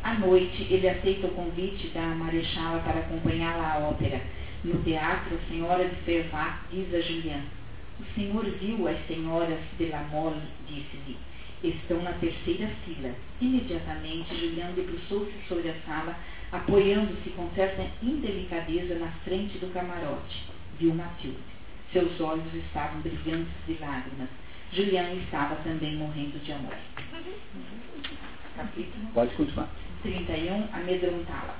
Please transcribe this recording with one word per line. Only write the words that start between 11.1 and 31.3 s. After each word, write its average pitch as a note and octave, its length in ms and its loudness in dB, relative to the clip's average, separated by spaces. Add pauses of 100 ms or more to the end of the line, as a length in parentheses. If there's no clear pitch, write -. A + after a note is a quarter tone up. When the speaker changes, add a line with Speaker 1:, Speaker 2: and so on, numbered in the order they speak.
Speaker 1:
"Estão E3+ 380 0
na F3+ 120 -2
terceira F3+ 560 0 (160)
fila." C#3 260 -4 (300)
Imediatamente, E3 960 0
Julián E3+ 400 -2
debruçou-se G3+ 580 -2 (140)
sobre E3 220 0
a D#3+ 60 -4 (100)
sala, D#3+ 300 -2 (360)
apoiando-se G3 800 6
com E3+ 240 -4
certa F#3+ 300 4 (160)
indelicadeza F3+ 920 0
na E3 140 -2 (140)
frente G3 360 0
do F3+ 140 -4
camarote. F3 680 -2 (360)
Viu E3 140 8
Matilde. E3 440 -2 (560)
Seus F3 260 4
olhos D#3+ 340 0
estavam D#3 480 -2
brilhantes D#3+ 520 -2 (140)
de D#3+ 120 0
lágrimas. C#3 500 -4 (440)
Julián F#3 400 4 (100)
estava D3+ 340 0
também D#3 380 -2
morrendo D3 480 -2
de D3+ 80 -4
amor. C#3 220 -4 (1800)
Capítulo - 580 -6
Speaker 2:
Pode B2 220 4
continuar. - 340 0 (320)
Speaker 1:
trinta F3+ 320 -2
e E3 160 0
um, G#3+ 240 0
amedrontá-la. F3 880 0